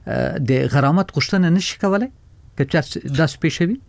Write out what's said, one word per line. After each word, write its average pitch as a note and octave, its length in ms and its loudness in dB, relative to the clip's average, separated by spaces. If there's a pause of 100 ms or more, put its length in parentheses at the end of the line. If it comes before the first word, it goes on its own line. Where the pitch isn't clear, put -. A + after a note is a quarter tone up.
اه، B2 320 -2
د B2+ 140 0
غرامت C#3 580 2
غوښتنه - 240 -2
نشي F3+ 460 0
کولی G3+ 260 0 (520)
که C#3 60 0
چا D#3 160 0 (260)
داسې C#3 300 0 (100)
پیښه D#3+ 160 0
وي؟ G#3+ 260 0